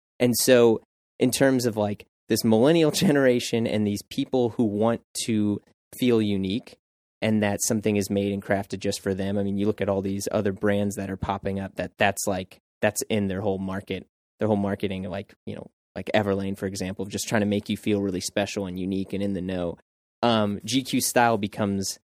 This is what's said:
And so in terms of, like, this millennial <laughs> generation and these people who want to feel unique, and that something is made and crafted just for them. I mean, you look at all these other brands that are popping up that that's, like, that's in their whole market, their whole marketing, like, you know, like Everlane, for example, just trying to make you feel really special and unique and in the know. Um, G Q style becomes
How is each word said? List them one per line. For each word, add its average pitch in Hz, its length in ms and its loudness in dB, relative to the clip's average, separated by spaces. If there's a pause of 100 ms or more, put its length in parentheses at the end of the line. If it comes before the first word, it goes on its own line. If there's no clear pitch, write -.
(180)
And 123 180 2
so 120 440 6 (400)
in 127 100 4
terms 131 360 2
of, 107 100 -2
like, 104 300 -2 (220)
this 113 140 2
millennial 147 480 4
<laughs> - 140 -2
generation 123 640 2
and 107 180 0
these 101 160 -2
people 131 480 -2
who 117 140 0
want 107 380 2 (240)
to 104 340 0 (360)
feel 120 240 4
unique, 101 560 -2 (460)
and 110 200 2
that 101 200 0
something 107 340 0
is 101 140 0
made 101 220 0
and 98 100 -4
crafted 98 380 -2
just 98 200 -4
for 98 120 -2
them. 98 240 -4
I 101 60 0
mean, 98 160 -4
you 101 80 -2
look 107 160 -2
at 98 80 0
all 98 100 0
these 98 320 -4
other 101 200 0
brands 101 440 0
that 98 140 -6
are 98 80 -6
popping 98 420 -4
up 95 160 -10
that - 220 -6
that's, 101 280 0
like, 95 320 -6 (220)
that's 107 220 0
in 101 260 0
their 95 140 -4
whole 98 160 -2
market, 95 480 -6 (320)
their 107 100 0
whole 107 80 4
marketing, 98 460 -2
like, 101 320 -10 (120)
you 101 80 -8
know, - 120 -14 (280)
like - 200 -8
Everlane, 98 420 0
for - 100 -6
example, 95 380 -6
just 98 240 -6
trying 113 140 2
to 101 40 4
make 101 220 0
you 104 80 0
feel 104 240 0
really 92 220 -2
special 101 440 -2
and 90 140 -8
unique 95 320 -4
and 98 100 -4
in 101 120 -2
the 87 80 -4
know. 90 340 -4 (460)
Um, 107 420 2
G 120 180 -2
Q 127 200 -2
style 120 340 4
becomes 101 600 -4 (160)